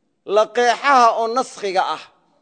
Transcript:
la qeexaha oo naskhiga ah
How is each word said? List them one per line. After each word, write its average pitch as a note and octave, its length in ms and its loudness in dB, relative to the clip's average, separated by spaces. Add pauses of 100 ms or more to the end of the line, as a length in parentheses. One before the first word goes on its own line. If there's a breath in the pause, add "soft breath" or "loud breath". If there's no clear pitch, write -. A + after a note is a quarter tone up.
(280)
la G#3 180 2
qeexaha A#3+ 680 2
oo A3+ 160 -2
naskhiga G3+ 580 -4
ah D3+ 180 -6 (380)